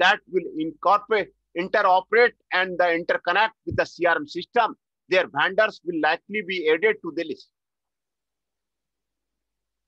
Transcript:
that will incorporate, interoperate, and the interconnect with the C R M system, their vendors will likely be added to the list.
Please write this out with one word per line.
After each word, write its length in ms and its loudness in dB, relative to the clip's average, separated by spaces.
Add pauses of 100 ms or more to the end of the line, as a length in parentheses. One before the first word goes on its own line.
that 200 2 (100)
will 140 -2 (140)
incorporate, 680 -2 (300)
interoperate, 760 2 (200)
and 260 -2
the 60 4
interconnect 680 0 (120)
with 120 -8
the 100 0
C 180 -8
R 120 4
M 120 -8
system, 480 -2 (320)
their 200 2
vendors 540 0
will 200 -6
likely 440 -2
be 240 -2
added 320 2
to 140 -10
the 80 -6
list. 240 -12 (2500)